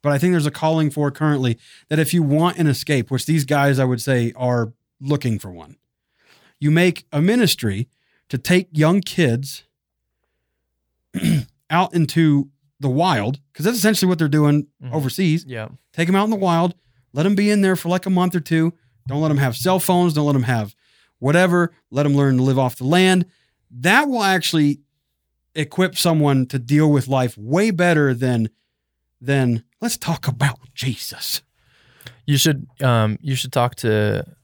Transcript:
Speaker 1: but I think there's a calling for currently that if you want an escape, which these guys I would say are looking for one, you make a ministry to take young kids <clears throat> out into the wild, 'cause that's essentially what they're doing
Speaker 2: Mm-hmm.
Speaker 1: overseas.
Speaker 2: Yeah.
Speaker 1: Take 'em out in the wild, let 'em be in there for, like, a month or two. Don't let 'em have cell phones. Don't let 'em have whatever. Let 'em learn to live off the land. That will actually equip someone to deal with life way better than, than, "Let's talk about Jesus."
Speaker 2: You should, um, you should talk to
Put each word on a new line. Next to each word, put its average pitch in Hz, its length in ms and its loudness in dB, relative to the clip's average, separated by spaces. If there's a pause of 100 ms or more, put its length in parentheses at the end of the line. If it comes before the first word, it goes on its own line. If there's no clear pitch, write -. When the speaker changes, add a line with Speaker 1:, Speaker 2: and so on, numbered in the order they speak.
Speaker 1:
but 143 100 0
I 139 60 0
think 175 140 2
there's 160 140 0
a 147 60 -2
calling 160 380 0
for 147 200 -2
currently 139 480 0 (300)
that 151 100 0
if 156 160 0
you 175 80 2
want 160 360 0
an 165 100 2
escape, 135 420 -2
which 131 160 -4
these 151 180 0
guys 139 360 2
I 131 40 2
would 127 160 -2
say 120 360 -2
are 120 360 -2 (280)
looking 135 400 -2
for 101 100 -16
one, 82 260 -20 (840)
you 147 100 0
make 175 420 2
a 147 80 0
ministry 156 680 0 (400)
to 135 100 -6
take 180 340 0
young 156 280 2
kids 139 640 -2 (1500)
<clears throat> - 560 -2
out 175 240 0
into 151 540 2 (320)
the 139 80 -2
wild, 135 520 0 (120)
'cause 151 120 -10
that's 240 140 0
essentially 196 300 2
what 180 100 0
they're 160 100 0
doing 147 380 2 (160)
Speaker 2:
Mm-hmm. 123 120 -12
Speaker 1:
overseas. 160 520 -2
Speaker 2:
Yeah. 117 220 -12 (240)
Speaker 1:
Take 165 160 -4
'em 185 60 2
out 196 100 2
in 214 60 -2
the 220 60 -2
wild, 175 380 0 (380)
let 151 140 -2
'em 202 80 2
be 208 160 2
in 208 100 2
there 190 160 2
for, 170 120 -6
like, 180 180 -2
a 185 40 -2
month 180 260 0
or 170 40 0
two. 165 320 0 (360)
Don't 139 120 -4
let 156 100 0
'em 143 80 0
have 127 180 0
cell 185 240 0
phones. 175 340 0
Don't 147 120 0
let 143 100 2
'em 123 80 0
have 110 300 -4 (440)
whatever. 170 540 2 (180)
Let 143 160 0
'em 143 80 2
learn 139 220 2
to 127 60 2
live 131 160 2
off 127 180 -2
the 127 80 -12
land. 180 420 2 (440)
That 196 380 0
will 247 140 -2
actually 160 580 0 (760)
equip 156 420 -2
someone 147 500 2
to 135 120 -6
deal 147 320 2
with 135 180 2
life 127 280 -2
way 156 360 0
better 160 420 2
than, 120 340 0 (720)
than, 123 440 0 (160)
"Let's 233 180 -4
talk - 300 -4
about 139 320 -2 (140)
Jesus." - 680 -8 (840)
Speaker 2:
You 143 100 2
should, 143 320 0 (120)
um, 113 400 2
you 135 140 -4
should 127 180 -6
talk 123 240 0
to 107 480 0 (200)